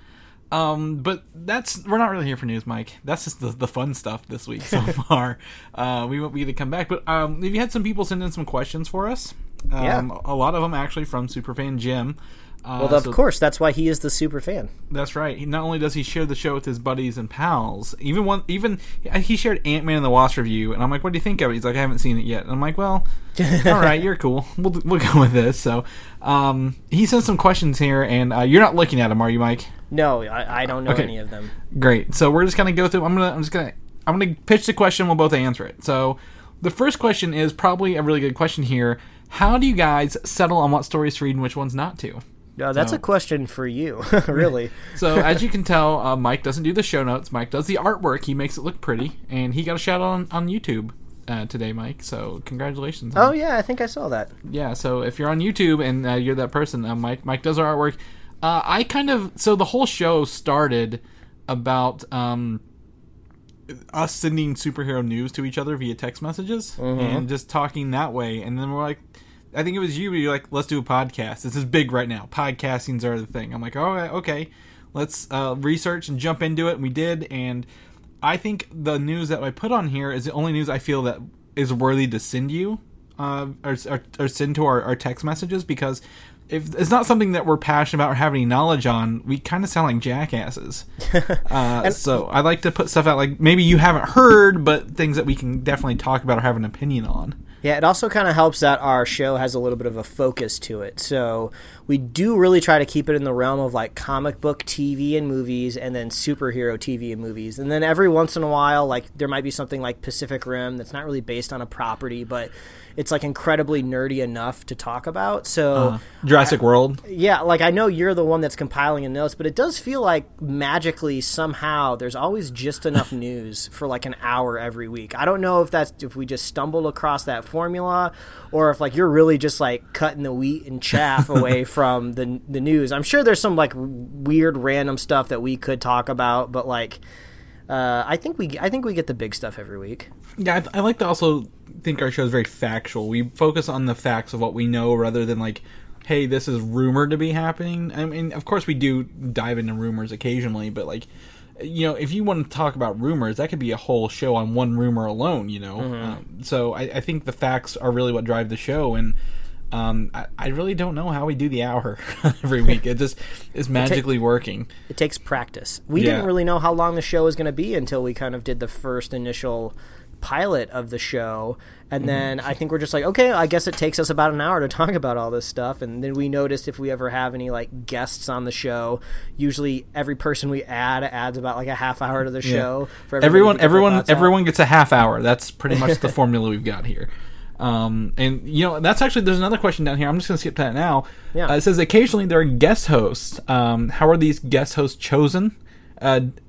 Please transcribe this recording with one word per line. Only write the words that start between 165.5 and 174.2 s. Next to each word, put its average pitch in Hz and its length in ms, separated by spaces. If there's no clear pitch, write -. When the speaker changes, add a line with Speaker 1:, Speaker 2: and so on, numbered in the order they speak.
Speaker 2:
We 165 140
Speaker 1:
Yeah. - 100
Speaker 2:
didn't 208 140
really 180 180
know 175 140
how 165 160
long 170 200
the 165 80
show 160 220
was 160 120
gonna 156 160
be 180 220
until 131 280
we 123 100
kind 123 220
of 120 100
did 123 160
the 120 80
first 127 460
initial 120 600
pilot 151 500
of 120 200
the 120 80
show, 113 580
and 139 120
Speaker 1:
Mm-hmm. 123 40
Speaker 2:
then 135 340
I 151 140
think 156 160
we're 160 80
just 151 160
like, 143 80
"Okay, 247 300
I 170 160
guess 165 180
it 170 100
takes 156 220
us 160 100
about 156 240